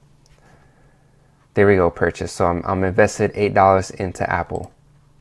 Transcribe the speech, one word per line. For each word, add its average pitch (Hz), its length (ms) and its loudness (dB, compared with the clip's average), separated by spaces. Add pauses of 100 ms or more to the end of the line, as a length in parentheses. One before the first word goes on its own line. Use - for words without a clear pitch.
(1500)
there 101 120 4
we 101 120 4
go, 87 120 2
purchase. - 440 -4
So 98 140 -2
I'm, 87 180 -2
I'm 95 180 -2
invested 101 500 0
eight 101 200 -2
dollars 95 360 4
into - 400 -6
Apple 87 440 -6 (480)